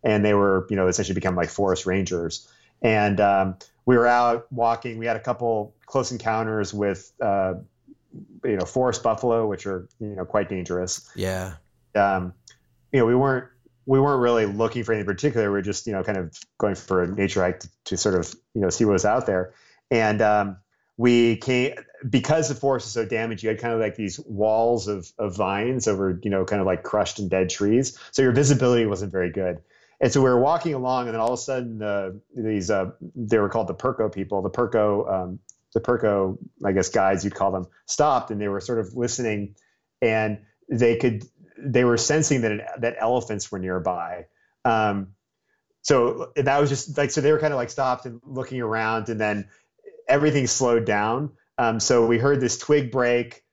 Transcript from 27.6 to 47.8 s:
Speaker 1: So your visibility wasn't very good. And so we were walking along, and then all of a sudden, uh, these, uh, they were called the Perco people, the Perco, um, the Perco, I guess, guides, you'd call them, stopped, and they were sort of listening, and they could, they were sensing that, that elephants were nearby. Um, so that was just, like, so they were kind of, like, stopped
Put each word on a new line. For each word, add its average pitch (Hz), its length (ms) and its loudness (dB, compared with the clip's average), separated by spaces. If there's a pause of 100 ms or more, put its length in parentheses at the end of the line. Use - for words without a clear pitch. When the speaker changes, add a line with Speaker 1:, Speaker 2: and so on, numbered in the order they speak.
Speaker 1:
So - 100 0
your 127 120 4
visibility 123 520 4
wasn't 98 260 -4
very 90 200 -2
good. 90 300 -4 (400)
And 123 120 2
so 139 80 6
we 131 80 6
were 123 100 4
walking 160 340 2
along, 127 340 -2
and 113 60 -6
then 113 60 -4
all 117 140 0
of - 0 -
a 120 80 -6
sudden, 120 400 -6
uh, 101 300 -4 (220)
these, 107 380 -2
uh, 95 200 0 (260)
they 113 200 2
were 104 120 4
called 110 180 -2
the 92 80 -6
Perco 113 340 -2
people, 98 320 -4
the 95 80 -4
Perco, 104 640 0
um, 92 280 -4 (340)
the 117 80 0
Perco, 101 560 0 (260)
I 101 80 0
guess, 92 160 2
guides, 98 380 2
you'd 98 100 -4
call 98 160 0
them, 92 160 -6 (180)
stopped, 135 460 0
and 104 80 -6
they 104 80 -4
were 98 140 -4
sort 117 180 -4
of 107 160 -6
listening, 113 600 -4 (460)
and 110 380 0 (300)
they 117 260 4
could, 113 300 0 (320)
they 123 260 0
were 120 140 4
sensing 147 460 0
that, 107 360 -4
that 117 200 -2
elephants 113 520 -2
were 98 80 -8
nearby. 90 680 -4 (380)
Um, 104 460 0 (720)
so 127 560 0
that 139 240 2
was 147 80 2
just, 139 280 -4
like, 143 140 -2
so - 80 -2
they 147 140 4
were 151 60 2
kind 151 120 0
of, 139 60 -2
like, 120 120 -4
stopped 127 360 -2